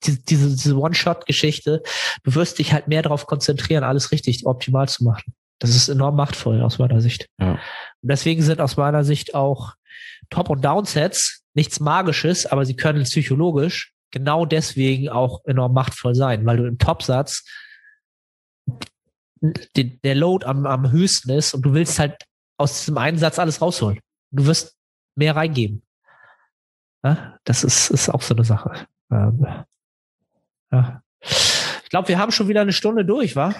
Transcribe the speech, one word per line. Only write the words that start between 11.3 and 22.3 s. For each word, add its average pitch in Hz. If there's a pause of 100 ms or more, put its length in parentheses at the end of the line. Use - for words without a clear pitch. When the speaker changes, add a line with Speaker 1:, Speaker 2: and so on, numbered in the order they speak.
Speaker 1:
nichts -
Magisches, 160
aber 139
sie 131
können 147
psychologisch 151 (180)
genau 147
deswegen 135
auch 127
enorm 127
machtvoll 127
sein, 123
weil 117
du 120
im 120
Topsatz - (2250)
den, 127
der 139
Load 180
am, 135
am 131
höchsten 165
ist 147
und 135
du 139
willst 165
halt 147 (420)